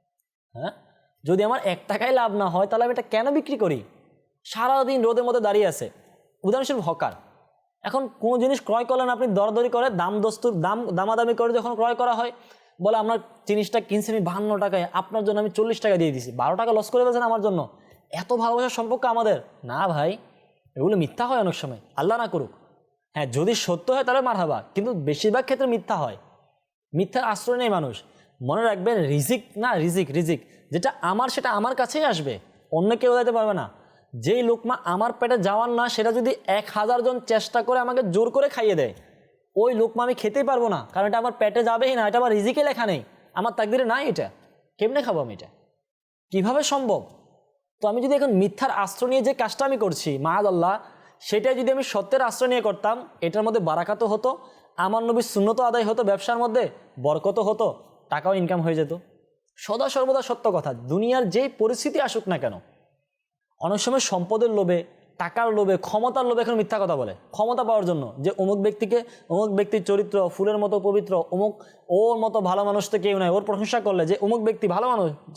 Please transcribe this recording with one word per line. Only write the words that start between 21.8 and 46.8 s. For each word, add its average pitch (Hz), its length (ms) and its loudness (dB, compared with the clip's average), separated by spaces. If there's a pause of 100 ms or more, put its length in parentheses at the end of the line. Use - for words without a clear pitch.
আল্লাহ 202 220 0
না 233 80 -2
করুক। 147 240 -6 (640)
হ্যাঁ, 151 120 -4
যদি 156 280 0
সত্য 175 380 -2
হয় 262 120 0
তাহলে 254 160 2
মারহাবা, 180 420 -2 (120)
কিন্তু 220 200 -2
বেশিরভাগ 185 500 0
ক্ষেত্রে 262 220 0
মিথ্যা 226 300 -2
হয়। 120 200 -4 (800)
মিথ্যার 196 300 -2
আশ্রয় 233 340 -2
নেই 247 100 0
মানুষ। 151 340 -4 (400)
মনে 156 200 0
রাখবেন, 214 400 0
রিজিক 147 420 0 (120)
না, 233 180 0
রিজিক, 165 360 0
রিজিক 160 420 -2 (180)
যেটা 175 300 0
আমার 208 280 0
সেটা 254 220 -2
আমার 220 240 0
কাছেই 269 300 -2
আসবে, 151 340 -2 (340)
অন্য 196 240 2
কেউ 240 220 4
দিতে 240 140 2
পারবে 220 220 0
না। 123 160 -6 (480)
যেই 202 240 0
লোকমা 233 420 0
আমার 202 280 0
পেটে 240 260 0
যাওয়ার 208 320 0
না, 240 180 0
সেটা 220 240 0
যদি 240 220 0 (120)
এক 208 280 0
হাজার 226 280 0
জন 247 180 0
চেষ্টা 233 420 0
করে 254 160 0
আমাকে 247 320 0
জোর 226 200 2
করে 277 180 2
খাইয়ে 220 260 0
দেয়, 123 200 0 (600)
ওই 233 180 4
লোকমা 226 300 0
আমি 247 100 0
খেতেই 240 280 0
পারবো 240 260 2
না, 143 240 -2
কারণ 202 160 0
এটা 226 100 0
আমার 226 200 0
পেটে 220 260 2
যাবেই 247 300 2
না, 220 140 2
এটা 233 100 2
আমার 240 140 4
রিজিকে 220 320 2
লেখা 240 220 2
নেই, 151 160 -2 (320)
আমার 220 180 -2
তাকদিরে 233 320 2
নাই। 254 240 0
এটা 127 220 -2 (480)
কেমনে 262 240 2
খাবো 185 180 -2
আমি? 113 140 -6
এটা 82 120 -18 (840)
কীভাবে 220 320 2
সম্ভব? 240 440 0 (760)